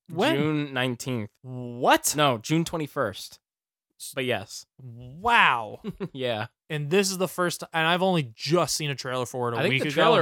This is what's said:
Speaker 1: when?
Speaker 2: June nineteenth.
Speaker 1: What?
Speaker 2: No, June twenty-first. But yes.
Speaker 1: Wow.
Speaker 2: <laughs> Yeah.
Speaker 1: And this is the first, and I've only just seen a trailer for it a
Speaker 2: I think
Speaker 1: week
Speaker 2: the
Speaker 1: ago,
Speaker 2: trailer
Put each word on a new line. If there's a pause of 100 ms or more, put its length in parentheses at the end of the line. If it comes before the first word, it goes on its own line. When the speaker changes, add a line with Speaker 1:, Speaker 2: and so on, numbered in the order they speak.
(100)
Speaker 1:
when?
Speaker 2:
June
nineteenth. (120)
Speaker 1:
What?
Speaker 2:
No,
June
twenty-first. (760)
But
yes. (180)
Speaker 1:
Wow.
Speaker 2:
<laughs>
Yeah. (240)
Speaker 1:
And
this
is
the
first,
and
I've
only
just
seen
a
trailer
for
it
a
Speaker 2:
I
think
Speaker 1:
week
Speaker 2:
the
Speaker 1:
ago,
Speaker 2:
trailer